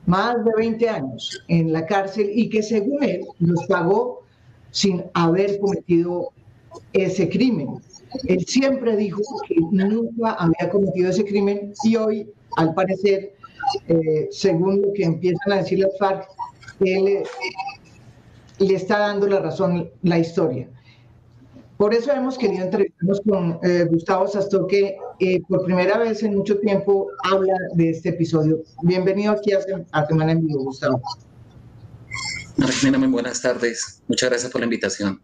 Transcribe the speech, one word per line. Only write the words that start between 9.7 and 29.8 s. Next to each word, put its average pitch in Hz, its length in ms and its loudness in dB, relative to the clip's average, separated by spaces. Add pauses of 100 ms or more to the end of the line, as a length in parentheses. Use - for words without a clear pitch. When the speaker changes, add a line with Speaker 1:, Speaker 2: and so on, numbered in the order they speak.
Speaker 1:
nunca 226 600 0
había 175 360 0
cometido 180 400 2
ese 202 160 0
crimen 202 480 -2 (100)
y 220 120 4
hoy, 214 340 -2 (280)
al 160 180 2
parecer, 190 580 0 (540)
eh, 156 420 2
según 196 520 2
lo 196 120 0
que 190 100 -2
empiezan 175 480 0
a 196 60 2
decir 185 220 0
las 190 180 0
farc, 190 300 -2 (540)
él, 190 260 2
eh, 196 160 0 (1400)
le 190 160 4
está 208 240 -2
dando 208 260 0
la 196 140 2
razón 170 500 -2 (140)
la 170 160 4
historia. 165 500 -2 (1080)
Por 214 180 2
eso 233 160 0
hemos 262 260 -2
querido 185 280 -2
entrevistarnos 196 560 -2
con, 185 420 0
eh, 175 260 2
Gustavo 185 380 0
Sastoque, 196 680 0 (240)
eh, 185 300 2
por 185 160 0
primera 180 320 2
vez 226 240 0
en 208 140 0
mucho 202 240 0
tiempo 196 480 2 (160)
habla 190 320 2 (180)
de 165 160 4
este 160 200 -4
episodio. 156 520 0 (220)
Bienvenido 190 480 2
aquí 208 220 0
a 190 60 2
Sem-, 190 320 -6